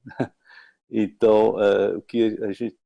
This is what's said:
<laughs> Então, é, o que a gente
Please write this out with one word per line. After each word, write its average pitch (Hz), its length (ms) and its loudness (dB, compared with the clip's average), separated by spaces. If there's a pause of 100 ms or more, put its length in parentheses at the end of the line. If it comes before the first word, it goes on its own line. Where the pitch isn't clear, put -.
<laughs> - 300 -10 (540)
Então, 107 720 2
é, 101 360 2
o - 40 -10
que 110 400 -2
a 104 120 -6
gente 117 320 -10